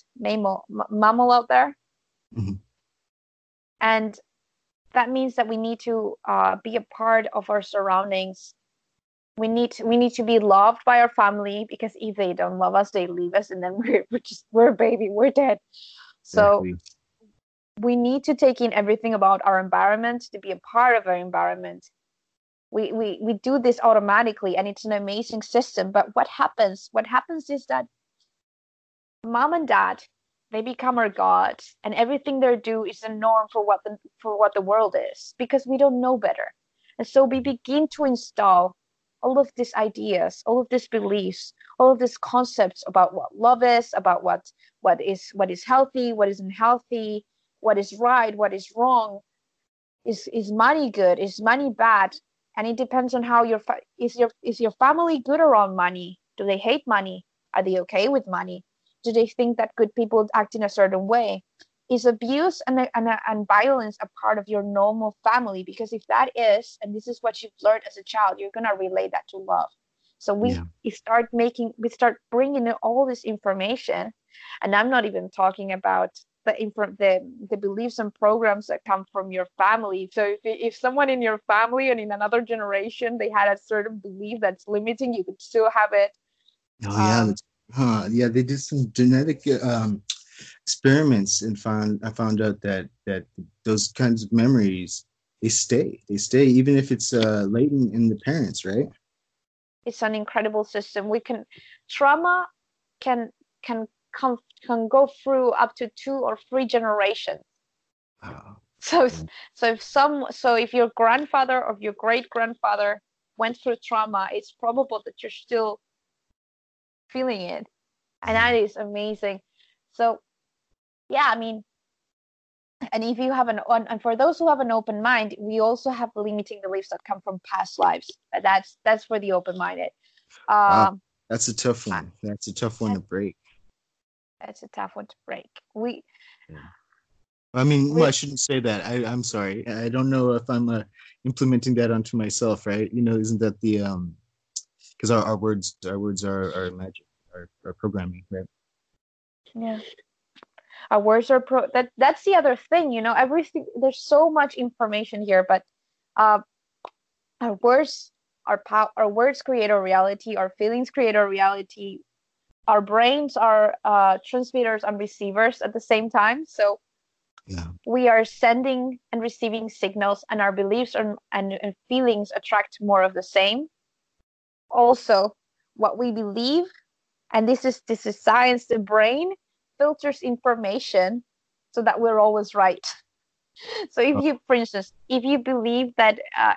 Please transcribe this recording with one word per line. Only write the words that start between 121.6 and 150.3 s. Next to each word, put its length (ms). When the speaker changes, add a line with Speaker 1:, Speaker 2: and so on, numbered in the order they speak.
Speaker 1:
and 120
if 140
you 140
have 160
an, 200
and, 220
and 120
for 140
those 220
who 100
have 120
an 120
open 300
mind, 360
we 220
also 300
have 260
limiting 460
beliefs 280
that 160
come 160
from 240
past 320
lives. 320
But 100
that's, 420
that's 200
for 160
the 120
open-minded. 580
Speaker 2:
Wow. 400
Speaker 1:
Um, 120
Speaker 2:
That's 180
a 60
tough 320
one. 240
That's 260
a 60
tough 260
one 140
to 60
break. 360
Speaker 1:
That's 240
a 40
tough 280
one 100
to 80
break. 220
We 280
Speaker 2:
Yeah. 80
I 100
mean, 300
Speaker 1:
we 60
Speaker 2:
well, 80
I 20
shouldn't 300
say 200
that. 260
I, 180
I'm 180
sorry. 460
I 220
don't 200
know 220
if 160
I'm, 220
uh, 120
implementing 500
that 180
onto 240
myself, 500
right? 260
You 100
know, 140
isn't 240
that 200
the, 220
um, 340
'cause 120
our, 120
our 140
words, 400
our 120
words 260
are, 320
are 160
magic, 320
are, 140
are 80
programming, 560
right? 160
Speaker 1:
Yeah. 260